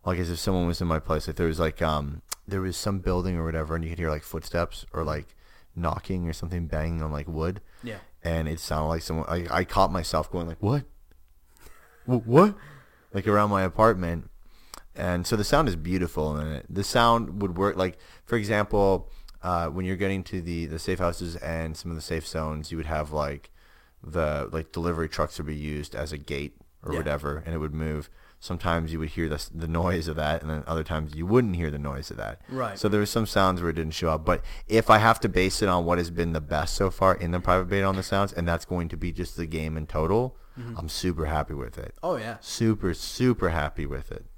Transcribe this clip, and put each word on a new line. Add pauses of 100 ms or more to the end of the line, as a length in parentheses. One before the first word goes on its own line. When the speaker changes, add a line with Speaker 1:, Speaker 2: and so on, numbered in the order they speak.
Speaker 1:
like
as
if
someone
was
in
my
place.
Like,
there
was,
like,
um, (240)
there
was
some
building
or
whatever,
and
you
could
hear,
like,
footsteps
or,
like, (400)
knocking
or
something
banging
on,
like,
wood. (220)
Speaker 2:
Yeah. (240)
Speaker 1:
And
it
sounded
like
someone,
I,
I
caught
myself
going,
like,
"What? (1200)
Wh-,
what?" (580)
Like,
around
my
apartment. (640)
And
so
the
sound
is
beautiful,
and
it,
the
sound
would
work.
Like, (260)
for
example, (320)
uh,
when
you're
getting
to
the,
the
safe
houses
and
some
of
the
safe
zones,
you
would
have,
like, (520)
the,
like,
delivery
trucks
would
be
used
as
a
gate (280)
or
Speaker 2:
Yeah.
Speaker 1:
whatever,
and
it
would
move. (320)
Sometimes
you
would
hear
the,
the
noise
of
that,
and
then
other
times
you
wouldn't
hear
the
noise
of
that.
Speaker 2:
Right.
Speaker 1:
So
there
were
some
sounds
where
it
didn't
show
up.
But (260)
if
I
have
to
base
it
on
what
has
been
the
best
so
far
in
the
private
beta
on
the
sounds,
and
that's
going
to
be
just
the
game
in
total, (220)
Speaker 2:
Mm-hmm.
Speaker 1:
I'm
super
happy
with
it. (100)
Speaker 2:
Oh,
yeah.
Speaker 1:
Super,
super
happy
with
it. (140)